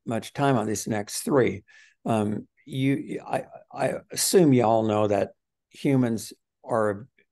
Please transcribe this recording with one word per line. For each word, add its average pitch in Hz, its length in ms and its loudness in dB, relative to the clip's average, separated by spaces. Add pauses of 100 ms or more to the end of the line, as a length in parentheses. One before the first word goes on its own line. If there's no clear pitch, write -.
much 113 280 -8
time 139 240 2
on 107 100 -2
these 107 200 -6
next 104 340 -6
three. 104 420 0 (420)
Um, 107 420 -2 (180)
you, 135 600 -4
I, - 180 -6 (280)
I 135 220 -4 (180)
assume 151 420 4
you 120 100 4
all 110 200 4
know 107 240 2
that 98 220 0 (400)
humans 123 640 0 (300)
are, 110 440 -2 (240)